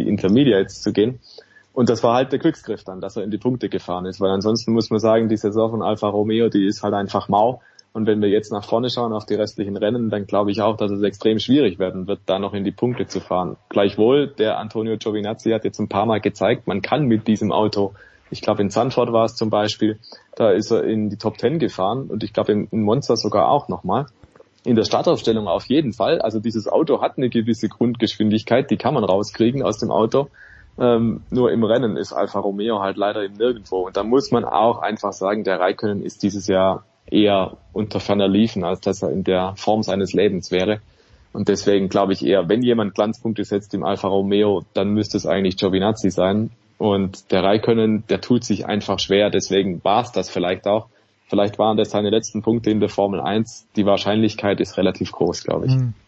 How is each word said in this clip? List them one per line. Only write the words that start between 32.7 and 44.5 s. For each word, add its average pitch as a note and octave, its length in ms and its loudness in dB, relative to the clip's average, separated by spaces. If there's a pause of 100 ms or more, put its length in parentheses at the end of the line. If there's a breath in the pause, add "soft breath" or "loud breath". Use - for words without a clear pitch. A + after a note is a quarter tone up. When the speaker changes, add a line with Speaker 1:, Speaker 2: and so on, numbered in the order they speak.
Speaker 1:
halt G2 160 -4
leider G#2 260 -2
im G2 100 -8
Nirgendwo. G#2+ 440 -2 (100)
Und F#2+ 100 -8
da G2+ 60 0
muss B2+ 260 2
man A#2+ 160 2
auch A2+ 340 2
einfach G2+ 340 -4
sagen, G#2 300 -2
der F#2 160 -2
Räikkönen G2+ 440 -2
ist - 180 -10
dieses G2 260 -2
Jahr F#2+ 360 2 (260)
eher G2+ 460 2 (160)
unter G#2 300 -4
ferner G2+ 260 0
Liefen, G2+ 380 2
als F#2 160 -4
dass F#2+ 200 -4
er F2+ 80 -2
in F2 140 -4
der F#2 320 0
Form A2 260 0
seines G2 320 -2
Lebens F#2 380 0
wäre. F#2 300 0 (520 soft breath)
Und G2+ 140 -4
deswegen G2 400 2
glaube G2 260 2
ich - 100 -6
eher, F2+ 260 2
wenn A2 120 2
jemand A#2 320 2
Glanzpunkte G#2+ 520 -2
setzt G2+ 280 -4
im F#2 100 -4
Alfa F#2+ 260 -2
Romeo, G2 640 2